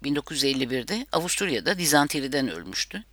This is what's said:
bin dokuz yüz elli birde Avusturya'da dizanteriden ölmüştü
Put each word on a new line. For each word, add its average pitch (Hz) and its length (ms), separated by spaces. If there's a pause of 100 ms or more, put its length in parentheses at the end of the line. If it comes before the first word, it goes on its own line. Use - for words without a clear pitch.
bin 143 140
dokuz 147 200
yüz 135 80
elli 135 260
birde 180 420
Avusturya'da 170 640
dizanteriden 143 720
ölmüştü 87 640